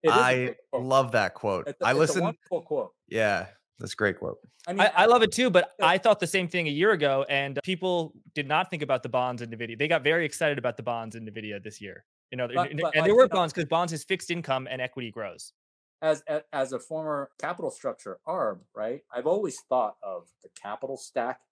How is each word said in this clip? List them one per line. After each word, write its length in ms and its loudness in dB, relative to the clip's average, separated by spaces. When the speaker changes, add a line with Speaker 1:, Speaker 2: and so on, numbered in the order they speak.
Speaker 1:
It 60 6
is 60 6
a 40 8
Speaker 2:
I 160 6
Speaker 1:
great 220 -2
quote. 120 -4
Speaker 2:
love 300 4
that 200 2
quote. 340 -2
Speaker 1:
It's 140 -8
a, 60 2
Speaker 2:
I 40 4
Speaker 1:
it's 60 4
a 20 2
Speaker 2:
listen 240 4
Speaker 1:
wonderful 380 -4
quote. 320 -4
Speaker 2:
Yeah, 400 0
that's 140 -10
a 20 -10
great 240 0
quote. 180 -8
Speaker 1:
I 60 -6
mean, 80 2
Speaker 3:
I, 140 6
I 120 6
love 160 8
it 80 2
too, 180 2
but 300 6
Speaker 1:
so 80 4
Speaker 3:
I 100 6
thought 220 4
the 80 -2
same 200 -2
thing 200 -2
a 40 -2
year 200 2
ago, 360 2
and 360 -2
people 500 -2
did 120 -2
not 220 2
think 140 -6
about 180 0
the 80 -8
bonds 320 -2
in 80 -10
nvidia. 300 -10
They 80 0
got 160 2
very 220 2
excited 340 -2
about 180 0
the 60 -12
bonds 320 -6
in 100 -12
nvidia 380 -10
this 180 -14
year. 240 -16
You 80 -10
know, 160 -2
Speaker 1:
But, 180 0
Speaker 3:
and, 100 -6
Speaker 1:
but 120 -2
Speaker 3:
and 100 4
Speaker 1:
I, 40 4
Speaker 3:
there 80 6
were 80 6
Speaker 1:
you 60 -2
know 60 -2
Speaker 3:
bonds 180 0
'cause 120 -4
bonds 280 -2
is 100 -8
fixed 260 -6
income 400 -4
and 120 -8
equity 280 -8
grows. 440 -12
Speaker 1:
As, 260 0
a, 240 -4
as 220 -4
a 40 -6
former 640 -6
capital 320 -6
structure 560 -10
arb, 320 -4
right, 260 -6
I've 140 -6
always 360 -2
thought 420 -2
of 240 -10
the 60 -20
capital 480 -10
stack 420 -6